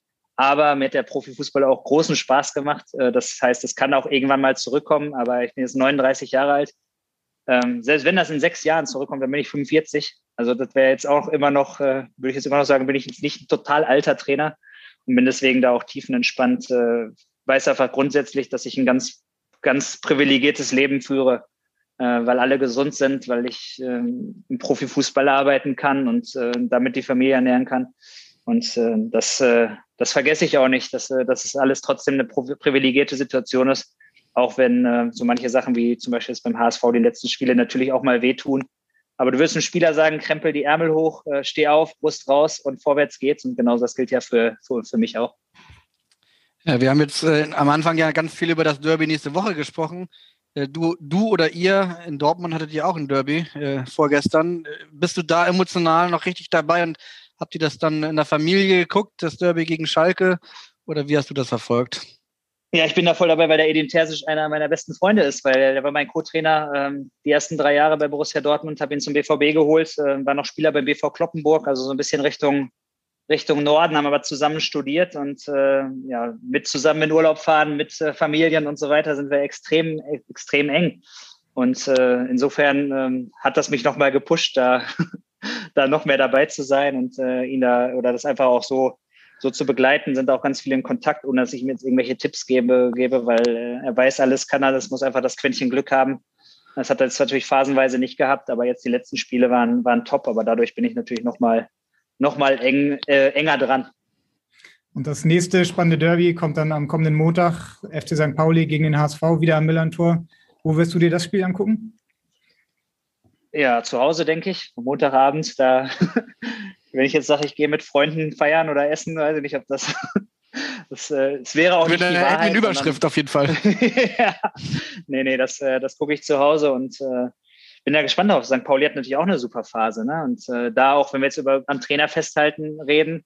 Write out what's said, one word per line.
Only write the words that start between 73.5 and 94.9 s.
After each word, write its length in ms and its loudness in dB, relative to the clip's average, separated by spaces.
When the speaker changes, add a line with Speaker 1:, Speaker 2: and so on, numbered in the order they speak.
Speaker 1:
Norden, 340 2
haben 120 0
aber 160 0
zusammen 360 -2
studiert 560 -2
und, 340 -8
äh, 340 2
ja, 340 -6
mit 260 -4
zusammen 360 0
in 80 0
Urlaub 260 4
fahren, 400 2
mit, 240 -8
äh, 100 0
Familien 540 2
und 140 -6
so 100 -2
weiter 260 2
sind 140 -6
wir 120 2
extrem, 600 -2
extrem 420 -2
eng. 340 0
Und, 340 -2
äh, 380 2
insofern, 680 0
ähm, 480 -4
hat 160 -2
das 140 0
mich 140 -2
noch 140 0
mal 140 2
gepusht, 460 0
da, 300 4
<laughs> 880 -10
da 120 4
noch 180 0
mehr 120 2
dabei 300 4
zu 160 -8
sein 320 2
und, 240 -6
äh, 240 -2
ihn 180 -4
da, 320 2
oder 200 0
das 120 -8
einfach 220 0
auch 160 2
so, 340 -2
so 100 -2
zu 160 -4
begleiten, 500 2
sind 140 0
auch 120 0
ganz 200 -4
viele 140 -4
in 80 -2
Kontakt, 420 -4
ohne 160 0
dass 100 -2
ich 120 -10
ihm 40 -4
jetzt 160 -6
irgendwelche 320 0
Tipps 300 -6
gebe, 500 2
gebe, 300 0
weil, 200 2
äh, 400 -4
er 120 -4
weiß, 240 2
alles 260 2
kann 160 0
er, 80 4
das 180 -2
muss 140 -6